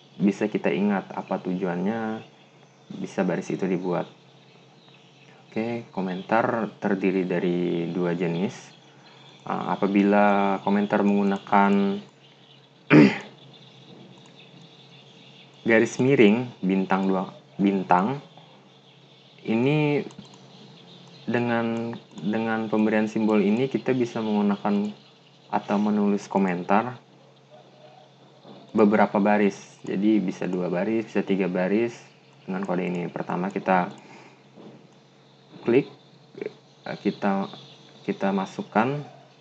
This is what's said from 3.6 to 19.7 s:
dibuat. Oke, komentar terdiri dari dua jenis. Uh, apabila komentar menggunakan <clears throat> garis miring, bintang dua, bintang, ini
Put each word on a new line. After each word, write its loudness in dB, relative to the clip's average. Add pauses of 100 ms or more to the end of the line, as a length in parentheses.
dibuat. -2 (1400)
Oke, -6
komentar -2 (120)
terdiri 0
dari -2
dua -2
jenis. -4 (720)
Uh, -6
apabila 2
komentar 0
menggunakan 2 (920)
<clears throat> 10 (2750)
garis 4
miring, 6 (160)
bintang 0
dua, -2 (240)
bintang, 2 (1200)
ini 0 (1200)